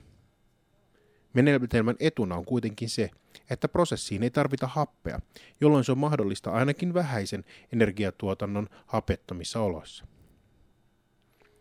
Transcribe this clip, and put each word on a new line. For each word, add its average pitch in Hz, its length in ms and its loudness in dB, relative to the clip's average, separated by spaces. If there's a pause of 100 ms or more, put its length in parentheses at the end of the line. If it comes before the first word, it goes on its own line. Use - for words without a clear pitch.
(1300)
Menetelmän 123 640 4
etuna 110 360 0
on 87 100 -6
kuitenkin 113 440 -4
se, 107 200 -2 (400)
että - 180 -2
prosessiin 110 560 -2
ei 123 60 0
tarvita 139 380 0
happea, 127 520 -6 (420)
jolloin 147 220 6
se 135 80 0
on 127 60 2
mahdollista 135 540 -2
ainakin 143 420 0
vähäisen 123 520 -4 (280)
energiatuotannon 101 960 -2 (160)
hapettomissa 92 760 -6
oloissa. 87 440 -6 (1600)